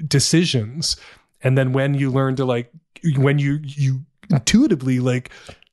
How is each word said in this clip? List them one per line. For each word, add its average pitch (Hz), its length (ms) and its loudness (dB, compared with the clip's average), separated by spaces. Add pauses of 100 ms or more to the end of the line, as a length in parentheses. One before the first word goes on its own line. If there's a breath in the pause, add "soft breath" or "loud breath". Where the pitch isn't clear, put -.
decisions. 139 880 0 (460 soft breath)
And 131 140 2
then 131 160 2
when 139 220 0
you 139 160 0
learn 135 260 0
to, 131 80 -2
like, 120 260 -4 (460)
when 139 220 2
you, 139 240 -2
you 139 400 -4 (260)
intuitively, 135 720 2
like, 127 300 -2 (420 loud breath)